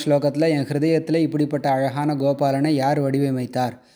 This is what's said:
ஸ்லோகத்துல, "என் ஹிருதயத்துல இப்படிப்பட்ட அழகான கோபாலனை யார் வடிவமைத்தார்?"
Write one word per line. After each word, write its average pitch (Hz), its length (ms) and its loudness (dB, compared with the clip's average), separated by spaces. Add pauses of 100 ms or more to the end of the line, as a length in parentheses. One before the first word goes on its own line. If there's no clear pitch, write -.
ஸ்லோகத்துல, 147 440 2
"என் 143 160 0
ஹிருதயத்துல 156 500 0
இப்படிப்பட்ட 147 560 0
அழகான 135 440 0
கோபாலனை 139 540 0
யார் 143 320 2
வடிவமைத்தார்?" 131 800 -2 (180)